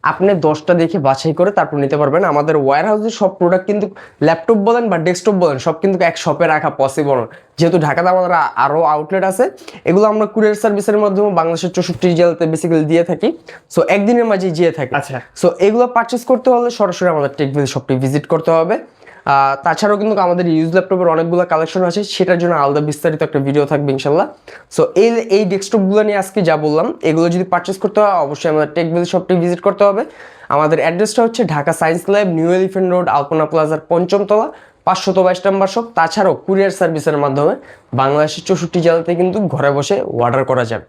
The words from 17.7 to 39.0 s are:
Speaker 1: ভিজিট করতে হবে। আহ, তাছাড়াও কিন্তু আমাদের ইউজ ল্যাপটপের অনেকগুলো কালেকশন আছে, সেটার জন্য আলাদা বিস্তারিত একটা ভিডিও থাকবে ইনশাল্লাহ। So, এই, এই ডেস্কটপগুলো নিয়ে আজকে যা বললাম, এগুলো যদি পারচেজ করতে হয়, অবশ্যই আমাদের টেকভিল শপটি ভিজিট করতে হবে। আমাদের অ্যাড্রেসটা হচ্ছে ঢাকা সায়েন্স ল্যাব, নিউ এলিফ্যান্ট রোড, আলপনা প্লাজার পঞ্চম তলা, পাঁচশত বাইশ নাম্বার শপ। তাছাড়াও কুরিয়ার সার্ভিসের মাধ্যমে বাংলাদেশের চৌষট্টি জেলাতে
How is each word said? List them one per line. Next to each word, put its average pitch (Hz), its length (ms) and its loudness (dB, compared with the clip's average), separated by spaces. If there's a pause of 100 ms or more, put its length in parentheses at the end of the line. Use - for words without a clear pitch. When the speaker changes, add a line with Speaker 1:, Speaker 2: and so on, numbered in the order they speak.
Speaker 1:
ভিজিট 135 320 -2
করতে 160 240 0
হবে। 170 280 2 (460)
আহ, 139 380 2
তাছাড়াও 202 340 0
কিন্তু 208 200 0
আমাদের 175 300 0
ইউজ 160 240 0
ল্যাপটপের 185 360 0
অনেকগুলো 170 380 0
কালেকশন 165 380 -2
আছে, 180 200 -2
সেটার 185 340 0
জন্য 170 180 0
আলাদা 143 260 2
বিস্তারিত 151 420 -2
একটা 151 160 -2
ভিডিও 139 260 0
থাকবে 143 260 -2
ইনশাল্লাহ। 147 360 0 (500)
So, 156 80 4 (100)
এই, 220 140 4
এই 220 360 0
ডেস্কটপগুলো 196 580 0
নিয়ে 208 140 0
আজকে 190 240 -4
যা 160 160 2
বললাম, 151 440 0
এগুলো 165 280 2
যদি 180 140 -2
পারচেজ 180 340 -4
করতে 202 220 -2
হয়, 208 100 4
অবশ্যই 156 400 -2
আমাদের 151 240 0
টেকভিল 170 300 -2
শপটি 180 320 -2
ভিজিট 175 260 -2
করতে 196 220 0
হবে। 202 220 2 (440)
আমাদের 151 300 2
অ্যাড্রেসটা 175 440 0
হচ্ছে 226 220 0
ঢাকা 156 280 -2
সায়েন্স 165 360 -2
ল্যাব, 208 180 2
নিউ 165 240 0
এলিফ্যান্ট 185 400 0
রোড, 180 180 0
আলপনা 143 360 0
প্লাজার 156 340 0 (100)
পঞ্চম 180 360 0
তলা, 220 260 0 (320)
পাঁচশত 185 360 0
বাইশ 180 260 0
নাম্বার 196 220 2
শপ। 226 180 -4 (100)
তাছাড়াও 170 400 0
কুরিয়ার 196 360 0
সার্ভিসের 165 460 -2
মাধ্যমে 143 380 0 (380)
বাংলাদেশের 147 500 0
চৌষট্টি 170 380 -2
জেলাতে 165 340 2